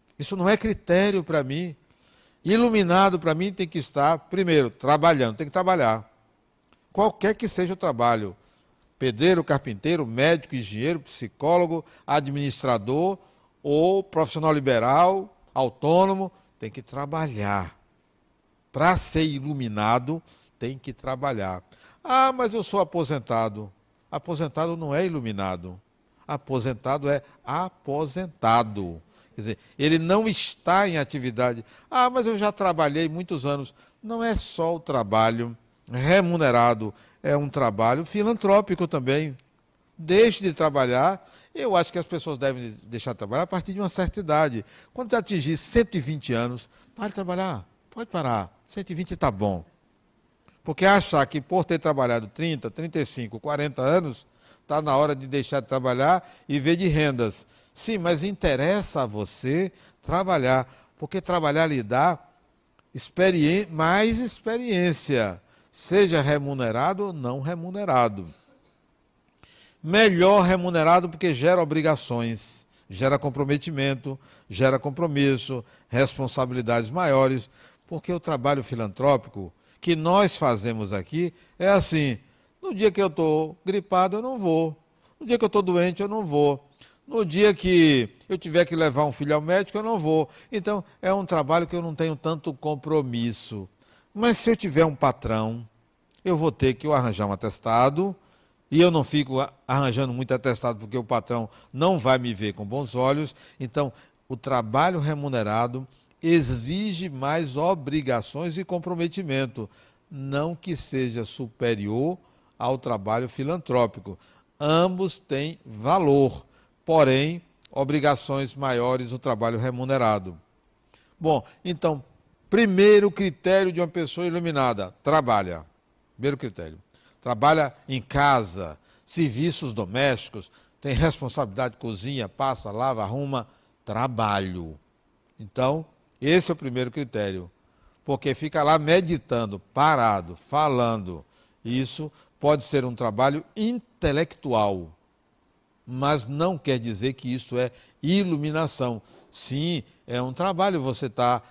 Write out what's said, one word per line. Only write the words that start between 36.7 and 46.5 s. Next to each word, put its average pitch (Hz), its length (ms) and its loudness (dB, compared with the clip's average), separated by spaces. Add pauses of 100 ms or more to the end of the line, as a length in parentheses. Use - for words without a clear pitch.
é 143 140 2
um 143 120 -2
trabalho 120 560 0
filantrópico 202 800 2
também. 143 500 -2 (640)
Deixe 190 440 4
de 185 100 0
trabalhar. 143 760 2 (260)
Eu 247 220 0
acho 170 160 2
que 180 60 -6
as 165 80 -4
pessoas 156 320 -6
devem 123 460 -4
deixar 117 280 -8
de 107 60 -14
trabalhar 113 240 -4
a 180 40 -4
partir 185 260 -6
de 190 80 -8
uma 202 80 -2
certa 185 320 -4
idade. 151 440 0 (280)
Quando 247 180 -10
você 247 60 4
atingir 165 400 -2
cento - 400 0
e 165 40 0
vinte 139 320 -4
anos, 120 360 -2 (260)